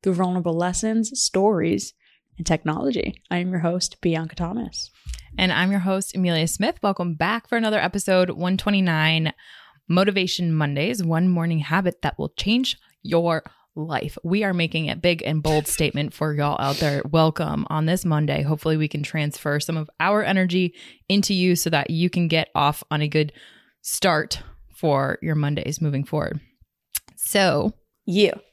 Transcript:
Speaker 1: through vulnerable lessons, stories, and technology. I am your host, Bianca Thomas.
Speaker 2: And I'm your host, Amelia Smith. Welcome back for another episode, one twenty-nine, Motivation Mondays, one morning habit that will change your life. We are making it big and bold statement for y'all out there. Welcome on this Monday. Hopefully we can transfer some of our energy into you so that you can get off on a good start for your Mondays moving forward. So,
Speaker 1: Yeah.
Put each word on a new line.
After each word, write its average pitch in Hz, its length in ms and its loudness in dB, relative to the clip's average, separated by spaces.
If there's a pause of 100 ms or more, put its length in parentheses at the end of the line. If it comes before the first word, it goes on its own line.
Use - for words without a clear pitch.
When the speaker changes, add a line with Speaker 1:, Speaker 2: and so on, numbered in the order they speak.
Speaker 1:
through 190 120 2
vulnerable 180 380 0
lessons, 214 640 0
stories, 190 760 0 (420)
and 170 100 -8
technology. - 840 -2
I 180 80 -2
am 180 120 -2
your 180 100 -2
host, 175 420 -2
Bianca 160 340 -2
Thomas. 196 540 -6 (480)
Speaker 2:
And 185 140 2
I'm 180 180 2
your 202 100 0
host, 190 340 -2
Amelia 170 340 2
Smith. 254 340 -2
Welcome 180 320 -2
back 196 340 -4
for 233 80 -2
another 214 240 2
episode, 185 500 2
one 180 280 -2
twenty-nine, 160 760 2 (560)
Motivation 180 640 2
Mondays, 156 500 0
one 165 260 2
morning 165 320 2
habit 175 420 -2
that 143 160 -4
will 147 180 -4
change 240 400 0 (260)
your 170 400 0 (340)
life. 151 480 -6
We 190 180 2
are 196 100 0
making 165 340 0
it - 140 -4
big 175 220 2
and 151 220 -2
bold 151 240 2
statement 147 440 -2
for 156 220 -4
y'all 147 260 0
out 143 160 -2
there. 143 320 0
Welcome 151 640 2
on 156 160 0
this 180 180 0
Monday. 151 380 2
Hopefully 156 340 0
we 151 120 0
can 147 160 -4
transfer 147 560 -2
some 165 160 -4
of 156 120 -6 (120)
our 202 240 2
energy 185 500 2 (340)
into 196 260 2
you 180 200 4
so 165 160 0
that 143 180 0
you 170 220 2
can 175 160 0
get 160 300 0
off 147 340 2
on 151 100 0
a 151 80 0
good 151 240 0 (480)
start - 640 0 (320)
for 139 480 0
your 156 140 0
Mondays 147 440 -2
moving 143 240 0
forward. 151 360 -4 (720)
So, 185 580 0 (320)
Speaker 1:
Yeah. 190 300 0 (180)